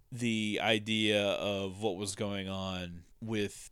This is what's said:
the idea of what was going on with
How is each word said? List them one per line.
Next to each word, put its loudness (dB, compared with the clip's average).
the 0
idea 4
of 0
what 0
was -4
going -4
on -6
with -4